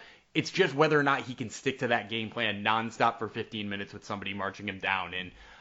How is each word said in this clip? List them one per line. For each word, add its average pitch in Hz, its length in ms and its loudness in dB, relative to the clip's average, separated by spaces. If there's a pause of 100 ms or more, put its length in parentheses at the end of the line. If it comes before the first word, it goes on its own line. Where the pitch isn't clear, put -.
(340)
It's 123 180 0
just 165 240 4
whether 151 240 6
or 143 40 4
not 139 180 4
he 120 120 -8
can 120 160 -6
stick - 300 -4
to 127 80 0
that 110 220 2
game 110 200 -4
plan 104 320 0
nonstop 113 580 2
for 107 100 -4
fifteen 107 400 -6
minutes 101 240 -6
with 101 100 -14
somebody 98 300 -6
marching 98 340 -6
him 95 120 -6
down. 92 340 -2
And 92 180 -8 (300)